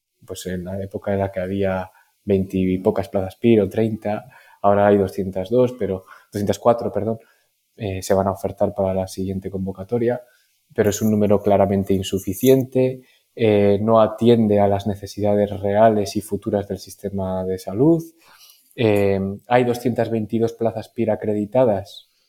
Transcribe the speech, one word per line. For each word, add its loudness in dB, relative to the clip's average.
pues -14
en -8
la -8
época -6
en 0
la -2
que -8
había -4
veinte 0
y 0
pocas -2
plazas -6
peer 4
o -2
treinta, -4
ahora 4
hay 6
doscientas -4
dos, 2
pero, -6
doscientas -2
cuatro, 0
perdón, -4
eh, -8
se -2
van 4
a 0
ofertar -4
para 0
la -2
siguiente -8
convocatoria, -4
pero 2
es -2
un 0
número 2
claramente 2
insuficiente, 0
eh, 4
no 4
atiende 4
a 4
las -2
necesidades -2
reales 2
y -4
futuras -4
del -8
sistema -8
de -4
salud. 0
Eh, 2
hay 4
doscientas -2
veintidós -2
plazas -6
peer -2
acreditadas, -2